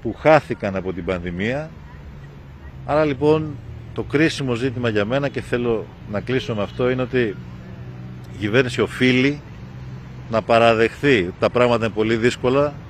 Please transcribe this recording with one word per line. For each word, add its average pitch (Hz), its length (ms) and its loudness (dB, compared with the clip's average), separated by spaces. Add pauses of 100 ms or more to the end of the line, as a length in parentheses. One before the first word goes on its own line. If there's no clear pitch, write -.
που 113 180 -4
χάθηκαν 120 560 4
από 92 180 -2
την 87 120 -6
πανδημία. 92 640 -2 (1160)
Άρα, 151 200 2
λοιπόν, 151 500 2 (380)
το 117 100 -4
κρίσιμο 143 500 2
ζήτημα 120 360 0
για 104 160 0
μένα, 135 220 0
και 127 140 -4
θέλω 117 440 -2 (260)
να 101 80 -2
κλείσω 123 360 -2
με 104 60 -2
αυτό, 123 280 -2
είναι 127 120 0
ότι 127 160 -2 (1160)
η - 60 -12
κυβέρνηση 117 420 2
οφείλει 127 600 2 (880)
να 113 120 2
παραδεχθεί 117 760 6
ότι 90 220 0
τα 107 100 4
πράγματα 120 360 2
είναι 104 80 -2
πολύ 110 220 2
δύσκολα 127 580 2 (160)